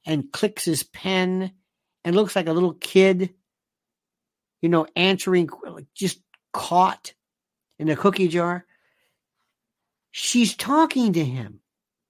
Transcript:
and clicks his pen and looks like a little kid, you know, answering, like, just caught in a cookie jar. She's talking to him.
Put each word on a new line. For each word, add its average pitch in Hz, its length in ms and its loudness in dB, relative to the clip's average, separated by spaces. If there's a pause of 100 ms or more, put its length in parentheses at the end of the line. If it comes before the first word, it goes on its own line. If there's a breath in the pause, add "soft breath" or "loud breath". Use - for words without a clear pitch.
and 151 240 -4
clicks - 340 -4
his 156 200 -2
pen 185 680 -4 (520)
and 170 100 0
looks 202 220 2
like 175 100 -2
a 160 60 -2
little 175 220 0
kid, 190 600 2 (1300)
you 165 60 2
know, 165 260 2
answering, 185 540 0 (160)
like, 165 300 -16
just - 260 -6 (320)
caught - 600 0 (680)
in 156 100 -2
a 147 80 0
cookie 190 320 2
jar. 175 360 -2 (1500)
She's - 440 0
talking 277 600 0
to 160 100 0
him. 123 340 -8 (520)